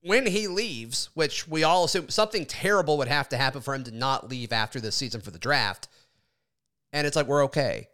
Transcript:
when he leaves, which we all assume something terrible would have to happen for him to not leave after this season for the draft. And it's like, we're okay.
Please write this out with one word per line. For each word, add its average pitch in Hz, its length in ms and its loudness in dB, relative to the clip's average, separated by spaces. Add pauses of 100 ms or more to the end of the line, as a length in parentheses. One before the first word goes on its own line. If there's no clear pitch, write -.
when 220 240 4
he 208 220 0
leaves, 156 640 -4
which 156 320 -2
we 156 160 0
all 175 220 6
assume 160 240 0
something 214 360 0
terrible 180 540 2
would 131 100 0
have 143 200 0
to 135 80 -4
happen 131 240 0
for 135 140 -4
him 131 100 -6
to 120 60 -12
not 127 380 -2
leave 123 240 -6
after 110 280 -2
this 107 160 -4
season 117 240 -4
for 101 100 -14
the 82 80 -16
draft. 120 500 0 (1040)
And 147 140 0
it's 147 100 0
like, 147 100 2
we're 143 180 4
okay. 135 500 -2